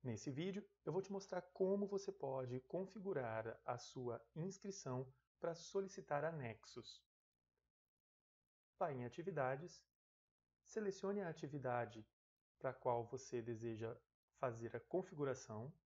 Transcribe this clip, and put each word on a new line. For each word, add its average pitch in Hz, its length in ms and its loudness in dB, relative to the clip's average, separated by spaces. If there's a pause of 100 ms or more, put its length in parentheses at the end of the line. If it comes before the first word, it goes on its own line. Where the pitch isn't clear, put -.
Nesse 123 280 -2
vídeo, 185 320 0 (220)
eu 156 80 0
vou 180 80 4
te 190 100 -4
mostrar 190 300 -2
como 196 460 4
você 196 260 0
pode 131 560 0
configurar 143 960 0
a 123 140 0
sua 120 440 -4 (140)
inscrição 156 760 -4 (300)
para 170 140 0
solicitar 165 720 0
anexos. 123 760 -6 (1800)
Vá 170 140 0
em 123 140 -2
Atividades, 147 760 -2 (800)
selecione 202 600 0
a 170 80 2
atividade 123 760 0 (520)
para 135 100 0
a 127 60 0
qual 120 320 4
você 127 340 -2
deseja 113 560 -2 (400)
fazer 117 400 0
a 113 40 -2
configuração. 139 920 0 (180)